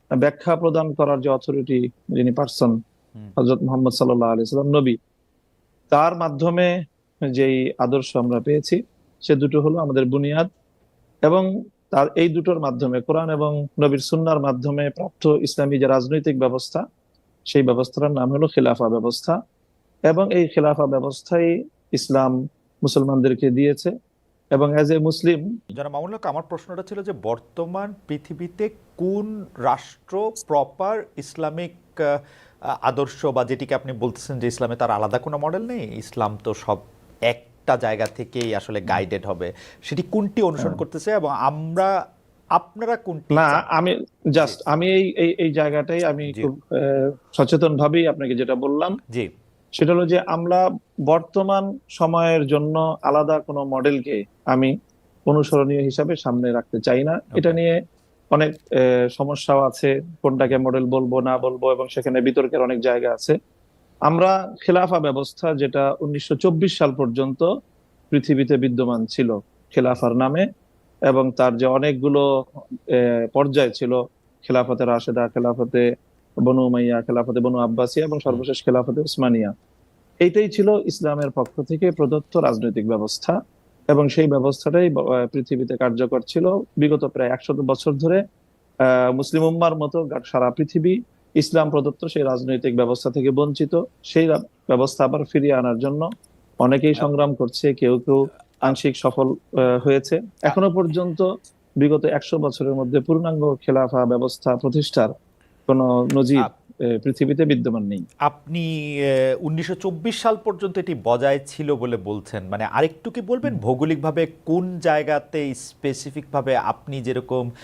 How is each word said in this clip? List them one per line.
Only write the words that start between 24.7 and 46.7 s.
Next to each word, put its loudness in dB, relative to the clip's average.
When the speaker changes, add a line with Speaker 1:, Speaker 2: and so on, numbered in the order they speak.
Speaker 1:
as 4
a 0
মুসলিম 0
Speaker 2:
জনাব -10
মামুনুল -8
হক, -10
আমার -6
প্রশ্নটা -12
ছিল -12
যে -8
বর্তমান -8
পৃথিবীতে -8
কোন -4
রাষ্ট্র -4
প্রপার -2
ইসলামিক, -8
আহ, 2
আদর্শ -2
বা 0
যেটিকে -4
আপনি -6
বলতেছেন -6
যে -2
ইসলামে -4
তার 0
আলাদা -2
কোনো -8
মডেল -4
নেই, -10
ইসলাম -6
তো -2
সব -4
একটা -2
জায়গা -2
থেকেই -6
আসলে -6
Speaker 1:
হুম। -10
Speaker 2:
গাইডেড -2
হবে, -6
সেটি -6
কোনটি -4
অনুসরণ 0
Speaker 1:
হ্যাঁ। -6
Speaker 2:
করতেছে? -8
এবং 0
আমরা, -2
আপনারা -2
কোনটি -4
Speaker 1:
না, 4
Speaker 2:
চান? 2
Speaker 1:
আমি 0
just 4
Speaker 2:
জি। -8
Speaker 1:
আমি 0
এই, 2
এই, 2
এই 0
জায়গাটাই 0
আমি -2
Speaker 2:
জি। -10
Speaker 1:
খুব, -4